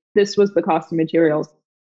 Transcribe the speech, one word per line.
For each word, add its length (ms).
"This 220
was 180
the 80
cost 300
of 60
materials. 500